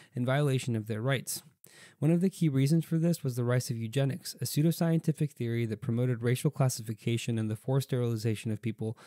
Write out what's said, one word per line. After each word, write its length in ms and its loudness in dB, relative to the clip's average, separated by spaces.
and 120 -2
violation 480 0
of 140 -4
their 140 -4
rights. 400 -4
One 120 2
of 120 4
the 80 2
key 180 0
reasons 380 4
for 120 0
this 240 0
was 140 -4
the 80 0
rise 260 0
of 60 -4
eugenics, 640 -2
a 60 -4
pseudoscientific 840 0
theory 340 -2
that 160 -6
promoted 400 0
racial 280 2
classification 880 -2
and 120 0
the 40 -2
forced 360 -2
sterilization 600 -2
of 120 -4
people 440 -4